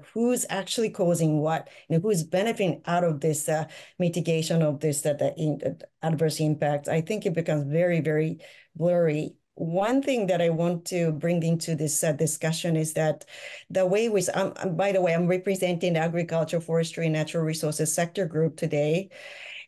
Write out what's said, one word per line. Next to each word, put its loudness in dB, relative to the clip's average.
who's 0
actually -2
causing 2
what, 0
and 2
who's 2
benefiting 0
out 2
of 2
this, 0
uh, 0
mitigation 2
of 2
this, 0
uh, 2
the 0
in-, -2
adverse 0
impact, 0
I 0
think -4
it 0
becomes -2
very, 2
very 0
blurry. 0
One 0
thing 0
that 2
I 4
want 0
to 0
bring 0
into 0
this, -2
uh, 2
discussion 0
is -2
that 0
the 2
way 2
we, 2
um, -2
um, -4
by 2
the 2
way, 2
I'm 2
representing 0
the 2
agriculture, 0
forestry, -2
and 2
natural -2
resources -2
sector 0
group 0
today. 0